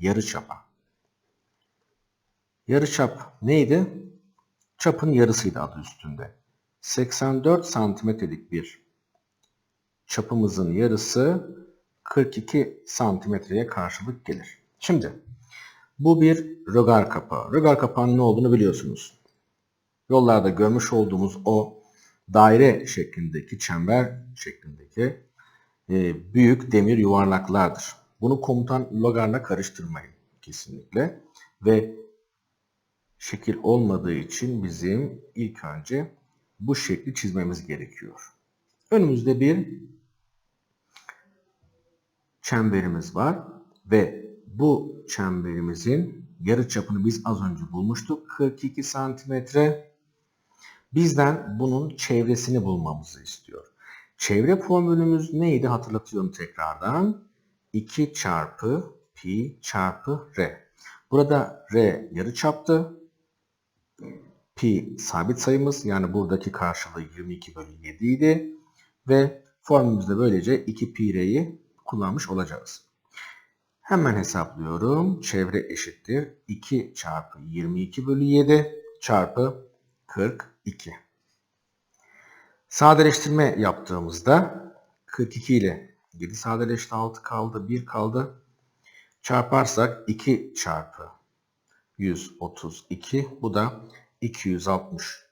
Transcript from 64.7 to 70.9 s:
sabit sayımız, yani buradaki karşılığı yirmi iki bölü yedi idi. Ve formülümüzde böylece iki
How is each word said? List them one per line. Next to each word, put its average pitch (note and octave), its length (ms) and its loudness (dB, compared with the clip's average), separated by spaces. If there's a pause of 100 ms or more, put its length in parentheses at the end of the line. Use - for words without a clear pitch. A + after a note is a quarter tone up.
sabit F#2+ 400 -4
sayımız, C#3 460 0
yani F#2+ 280 -2
buradaki F#2+ 380 -2
karşılığı E2+ 500 -6
yirmi F2 320 -14
iki A#2+ 220 -18
bölü - 320 -20
yedi D#3+ 200 -6
idi. D#3 440 2 (560)
Ve C3+ 360 4 (180)
formülümüzde A2 560 2
böylece A2 480 2
iki A2+ 280 -6